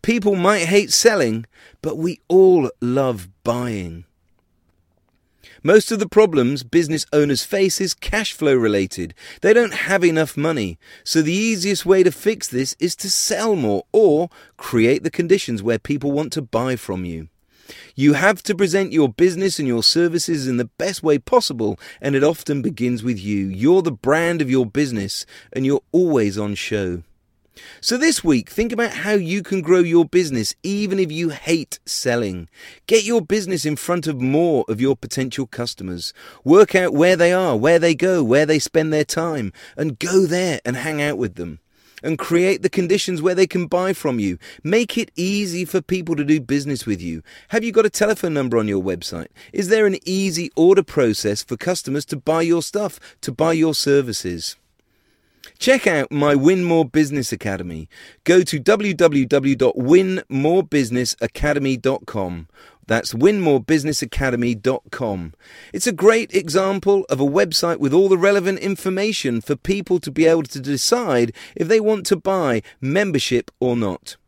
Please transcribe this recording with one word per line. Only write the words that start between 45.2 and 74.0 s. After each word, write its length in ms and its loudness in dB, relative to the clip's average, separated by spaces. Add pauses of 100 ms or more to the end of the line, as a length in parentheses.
for 160 -2
people 340 -4
to 80 -4
do 160 2
business 460 -4
with 160 -4
you. 220 -8 (240)
Have 160 -2
you 80 -4
got 160 2
a 20 0
telephone 460 -2
number 240 0
on 80 0
your 160 -2
website? 460 -8 (220)
Is 180 -4
there 180 4
an 180 0
easy 500 -2
order 280 6
process 600 0
for 140 -8
customers 480 -4
to 100 -8
buy 280 0
your 180 2
stuff, 380 -6 (220)
to 100 -8
buy 220 0
your 200 2
services? 840 -2 (1000)
Check 300 2
out 240 0
my 240 2
Win 280 4
More 220 2
Business 460 -2
Academy. 580 -8 (360)
Go 180 6
to 160 -4
w 340 2
w 320 4
w 300 2
dot 200 2
win 540 2
more 320 2
business 580 -2
academy 580 -2
dot 280 -2
com. 420 -8 (380)
That's 280 -2
win 280 4
more 200 4
business 400 -2
academy 540 -2
dot 360 -4
com. 420 -6 (400)
It's 140 -4
a 60 -2
great 420 2
example 720 0
of 100 -2
a 60 2
website 520 0
with 160 -2
all 160 4
the 80 4
relevant 420 0
information 840 -4
for 140 -4
people 460 -2
to 100 -10
be 140 0
able 180 4
to 160 -12
decide 760 0 (220)
if 140 -4
they 100 4
want 280 0
to 100 2
buy 440 0 (200)
membership 680 -2 (100)
or 160 0
not. 420 -6 (100)